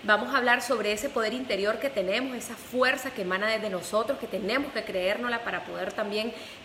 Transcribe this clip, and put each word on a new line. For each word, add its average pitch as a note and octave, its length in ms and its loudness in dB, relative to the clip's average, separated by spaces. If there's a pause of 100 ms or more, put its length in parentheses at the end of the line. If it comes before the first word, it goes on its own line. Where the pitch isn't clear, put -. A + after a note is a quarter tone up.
vamos G#3+ 280 4
a C#4 60 4
hablar B3 240 4
sobre G#3+ 300 2
ese A#3+ 160 -2
poder A3 240 0
interior G#3 480 0
que C#4 100 0
tenemos, A#3+ 460 0
esa A3+ 180 -8
fuerza B3+ 560 2
que A3 120 -6
emana F#3 260 2
desde G#3+ 220 0
nosotros, G#3+ 500 0
que A3+ 80 -6
tenemos A#3 440 0
que G#3+ 120 -2
creérnosla A3+ 580 0
para F#3 220 -4
poder F3 280 -6
también G#3+ 400 -2 (320)